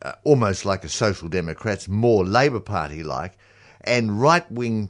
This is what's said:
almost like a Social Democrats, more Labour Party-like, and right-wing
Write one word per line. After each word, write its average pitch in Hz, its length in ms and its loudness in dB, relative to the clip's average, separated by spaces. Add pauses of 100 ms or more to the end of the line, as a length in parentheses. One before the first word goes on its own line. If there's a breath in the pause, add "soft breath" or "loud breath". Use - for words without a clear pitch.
(240)
almost 117 420 2
like 98 180 -2
a 78 60 -12
Social 98 400 -2
Democrats, 90 580 -4
more 104 380 2
Labour 120 340 2
Party-like, 78 760 -6 (440 soft breath)
and 113 380 0
right-wing 120 720 0